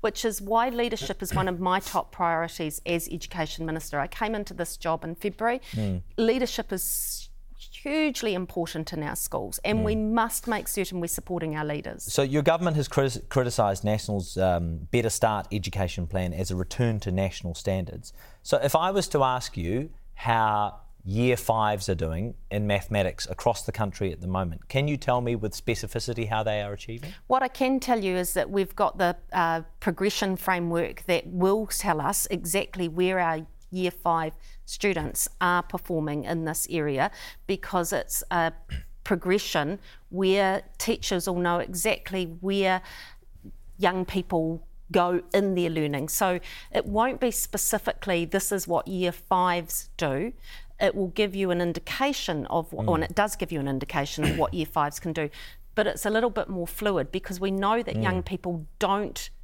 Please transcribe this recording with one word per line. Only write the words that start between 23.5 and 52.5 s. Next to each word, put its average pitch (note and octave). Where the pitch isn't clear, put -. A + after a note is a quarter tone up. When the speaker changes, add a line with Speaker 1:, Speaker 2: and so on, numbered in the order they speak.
Speaker 2:
the -
country G2
at D2
the F#2+
moment, F#2
can C#3
you C#3+
tell B2
me A#2+
with G2+
specificity A2+
how A2
they G#2+
are G2+
achieving? A#2+
Speaker 1:
What C4
I B3+
can C4
tell A#3
you F#3
is F3+
that E3+
we've G3
got G3
the, F3+
uh, E3
progression F#3+
framework E3+
that F3
will F#3+
tell D#3+
us E3+
exactly F#3
where F3+
our E3
year F3+
five E3
students E3+
are F3+
performing D#3
in D#3+
this D#3
area, D3+
because F#3
it's -
a E3
progression F3+
where F#3+
teachers -
will F3+
know F3
exactly F#3
where F#3+
young F#3
people E3
go F3
in G3
their F3
learning. D3+
So F3+
it -
won't A3
be B3+
specifically, -
"This G3
is F#3+
what E3+
year F3+
fives F3
do." D#3+
It G3
will F#3+
give G3
you F#3+
an F3
indication F3
of D#3+